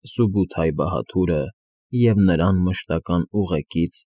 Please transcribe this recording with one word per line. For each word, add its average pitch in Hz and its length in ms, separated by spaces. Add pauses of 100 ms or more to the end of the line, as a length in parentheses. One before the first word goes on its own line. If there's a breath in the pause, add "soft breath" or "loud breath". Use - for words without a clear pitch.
Սուբութայ 95 680
Բահաթուրը 78 720 (520)
և 117 300
նրան 90 400
մշտական 87 720
ուղեկից 87 720